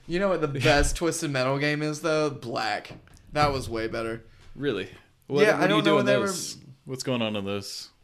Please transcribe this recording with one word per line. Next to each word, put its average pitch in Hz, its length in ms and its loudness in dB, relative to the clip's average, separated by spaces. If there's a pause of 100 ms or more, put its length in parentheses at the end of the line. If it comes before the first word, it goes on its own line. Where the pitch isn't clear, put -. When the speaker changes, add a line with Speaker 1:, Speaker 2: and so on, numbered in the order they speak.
Speaker 1:
You 170 120 -2
know 196 100 2
what 170 120 0
the 151 60 0
Speaker 2:
<laughs> - 0 -
Speaker 1:
best 143 480 4
Twisted 160 360 -2
Metal 135 260 0
game 147 240 0
is, 151 200 -4
though? 156 280 2
Black. 117 640 -4 (420)
That 147 200 2
was 127 160 -4
way 113 180 -4
better. 113 360 -6 (320)
Speaker 2:
Really? 135 340 -2 (380)
What, 139 180 4
Speaker 1:
Yeah, 208 80 6
Speaker 2:
what - 100 0
Speaker 1:
I 180 40 4
Speaker 2:
do 202 80 4
you 208 60 2
Speaker 1:
don't - 20 0
Speaker 2:
do - 80 4
Speaker 1:
know - 0 -
Speaker 2:
in - 60 6
Speaker 1:
what - 80 2
they - 140 4
Speaker 2:
those? 95 380 -4
Speaker 1:
were - 40 -20 (240)
Speaker 2:
What's 127 180 -8
going 123 180 0
on 110 140 -2
in 101 100 -4
those? 98 440 -6 (140)